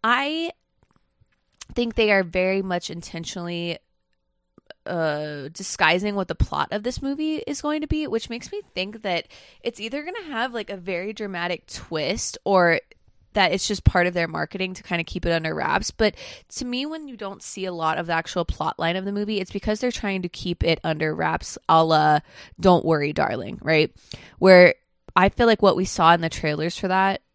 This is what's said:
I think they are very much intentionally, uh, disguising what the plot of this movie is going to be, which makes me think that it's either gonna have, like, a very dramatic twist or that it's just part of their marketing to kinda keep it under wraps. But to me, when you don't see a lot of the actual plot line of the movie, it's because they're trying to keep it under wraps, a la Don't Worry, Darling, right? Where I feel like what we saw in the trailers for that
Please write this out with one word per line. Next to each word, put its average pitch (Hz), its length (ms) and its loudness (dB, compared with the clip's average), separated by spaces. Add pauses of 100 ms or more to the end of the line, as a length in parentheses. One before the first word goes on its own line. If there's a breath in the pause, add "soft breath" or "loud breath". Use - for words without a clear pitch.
I 285 480 -2 (1200)
think 240 220 -2
they 214 160 4
are 196 140 6
very 185 360 0
much 180 300 -4
intentionally, 170 880 -8 (1040)
uh, 151 680 -4
disguising 190 640 0
what 190 100 -2
the - 80 -6
plot - 380 -2
of 214 100 -4
this 247 180 -6
movie 302 360 -4 (100)
is - 160 -8
going 302 200 -4
to 302 40 -6
be, 302 220 -4
which 226 200 -4
makes 240 220 -12
me 403 120 -10 (120)
think 208 280 -8
that 180 260 -4 (340 loud breath)
it's - 160 -6
either 226 240 -8
gonna 370 220 -10
have, 254 280 -6
like, 214 180 -8
a 202 60 -10
very 185 360 -8
dramatic 180 560 -6
twist - 760 -6
or 175 360 4 (540)
that 185 180 2
it's 190 140 -2
just 202 160 -4
part 175 240 4
of 175 80 -2
their 170 140 0
marketing 170 460 -6
to - 100 -16
kinda 170 180 -4
keep - 240 -6
it 170 60 2
under 160 220 -2
wraps. 156 360 -2
But 214 240 0 (360 loud breath)
to - 140 -10
me, 247 220 -4
when 311 220 -10
you 247 80 -14
don't 196 260 -12
see - 220 -8
a 185 80 -4
lot 160 260 0
of 165 80 -4
the 170 60 -4
actual 165 320 -2
plot - 340 -4
line 165 160 0
of 190 100 -4
the 196 60 -4
movie, 202 300 -2
it's 190 100 -8
because 214 300 -2
they're 247 100 -2
trying 190 320 -4
to 175 60 -6
keep - 340 -6
it 165 220 2
under 156 280 -2
wraps, 160 460 -4 (100)
a 160 160 6
la 151 360 4 (400 loud breath)
Don't 180 240 6
Worry, 147 280 0
Darling, - 480 -4
right? 156 320 2 (460 loud breath)
Where 180 380 10 (400)
I 190 140 6
feel 233 180 4
like 214 140 4
what 196 140 6
we 190 80 0
saw 170 300 4
in 170 60 2
the 165 80 -2
trailers 156 500 -4
for - 80 -4
that 190 360 0 (120)